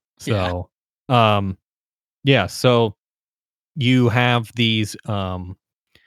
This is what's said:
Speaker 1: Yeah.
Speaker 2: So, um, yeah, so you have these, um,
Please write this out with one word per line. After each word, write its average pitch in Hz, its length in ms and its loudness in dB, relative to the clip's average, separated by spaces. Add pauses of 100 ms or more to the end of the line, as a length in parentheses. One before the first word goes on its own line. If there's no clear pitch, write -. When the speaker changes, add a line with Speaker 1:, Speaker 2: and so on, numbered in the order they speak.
(240)
Speaker 1:
Yeah. 95 260 -2
Speaker 2:
So, 90 200 -8 (440)
um, 104 440 2 (680)
yeah, 131 240 2
so 117 480 0 (800)
you 127 340 2
have 120 460 0
these, 110 400 -2 (120)
um, 92 500 -6 (500)